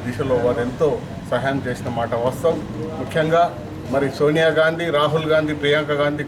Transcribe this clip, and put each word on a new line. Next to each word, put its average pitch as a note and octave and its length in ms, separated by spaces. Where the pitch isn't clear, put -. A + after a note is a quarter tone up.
దిశలో B2+ 400
వారు A#2+ 220
ఎంతో C#3+ 240
సహాయం C3+ 360
చేసిన B2 220
మాట A#2 120
వాస్తవం. D#3+ 360
ముఖ్యంగా D#3+ 420
మరి C#3 240
సోనియా D#3 320
గాంధీ, E3 260
రాహుల్ D3+ 340
గాంధీ, D#3 300
ప్రియాంక D3 400
గాంధీ D3 240